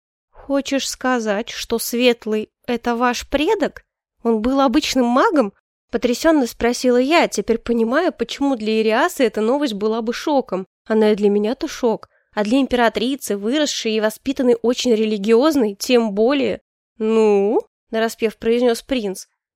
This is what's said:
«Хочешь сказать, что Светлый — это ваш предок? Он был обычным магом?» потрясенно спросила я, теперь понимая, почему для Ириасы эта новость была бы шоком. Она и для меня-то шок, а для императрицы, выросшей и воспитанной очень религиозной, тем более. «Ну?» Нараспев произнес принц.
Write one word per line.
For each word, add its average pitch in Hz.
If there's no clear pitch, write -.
«Хочешь 277
сказать, 226
что -
Светлый — 233
это 240
ваш 247
предок? 302
Он 226
был 262
обычным 269
магом?» 269
потрясенно 247
спросила 240
я, 262
теперь 220
понимая, 240
почему 269
для 220
Ириасы 240
эта 214
новость 247
была 220
бы 226
шоком. 254
Она 214
и 208
для 202
меня-то 208
шок, -
а 208
для 247
императрицы, 240
выросшей 233
и 220
воспитанной 240
очень 240
религиозной, 220
тем 233
более. 226
«Ну?» 220
Нараспев 226
произнес 233
принц. 202